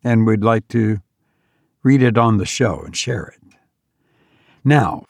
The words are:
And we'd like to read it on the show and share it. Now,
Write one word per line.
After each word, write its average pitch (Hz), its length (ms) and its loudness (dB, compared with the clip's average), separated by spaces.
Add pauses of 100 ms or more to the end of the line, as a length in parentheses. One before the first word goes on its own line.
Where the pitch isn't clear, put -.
And 117 240 0
we'd 107 200 0
like 113 240 0
to 110 320 -2 (800)
read 135 180 4
it 120 160 2
on 117 200 2
the 92 80 -2
show 101 400 -4
and - 100 -18
share - 300 -8
it. - 160 -20 (1200)
Now, 131 460 2